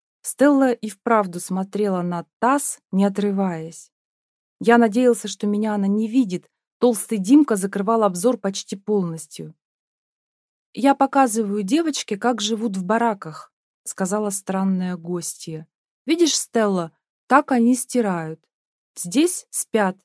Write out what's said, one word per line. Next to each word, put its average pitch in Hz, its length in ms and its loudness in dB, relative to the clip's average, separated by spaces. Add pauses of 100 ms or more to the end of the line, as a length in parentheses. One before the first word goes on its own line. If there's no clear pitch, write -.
(200)
Стелла 269 520 4
и 220 180 -8
вправду 202 500 -2
смотрела 190 600 -2
на 175 240 -6 (120)
таз, 269 420 0 (120)
не 196 140 4
отрываясь. 196 840 -4 (680)
Я 233 160 6
надеялся, 233 500 4
что 202 200 -8
меня 208 280 -2
она 202 120 -2
не 208 200 0
видит. 214 440 -2 (300)
Толстый 226 360 0
Димка 233 400 4
закрывал 202 480 0
обзор 202 320 2
почти 196 400 -8
полностью. 165 800 -6 (1200)
«Я 269 200 4
показываю 226 680 2
девочке, 277 540 -2
как 233 240 -2
живут 214 360 -4
в 185 80 -6
бараках», — 208 680 -2 (320)
сказала 202 460 -4
странная 190 680 -2
гостья. 165 680 -10 (380)
«Видишь, 320 320 2
Стелла, 196 560 -2 (340)
так 285 260 2
они 240 220 4
стирают. 175 640 -4 (560)
Здесь 277 540 -2
спят». 196 540 -2